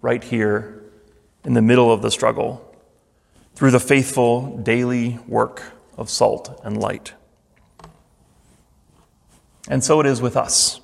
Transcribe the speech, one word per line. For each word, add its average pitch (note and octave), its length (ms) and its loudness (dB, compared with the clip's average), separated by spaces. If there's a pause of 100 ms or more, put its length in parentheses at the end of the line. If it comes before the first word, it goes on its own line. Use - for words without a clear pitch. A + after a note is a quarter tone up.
right B2 220 -2
here G#2+ 580 -2 (640)
in B2+ 100 0
the A#2 80 4
middle A#2 300 6
of G#2 100 0
the A2 80 -2
struggle A#2 520 -2 (920)
through C3+ 160 4
the B2 100 6
faithful C3 800 0
daily A#2+ 680 -2
work B2 360 -4 (340)
of A2+ 140 -12
salt - 520 -2
and G#2+ 160 -6
light. - 360 -6 (2500)
And C3+ 140 -2
so D#3 180 4
it C#3+ 60 4
is C3 140 2
with B2 160 -2
us. - 480 0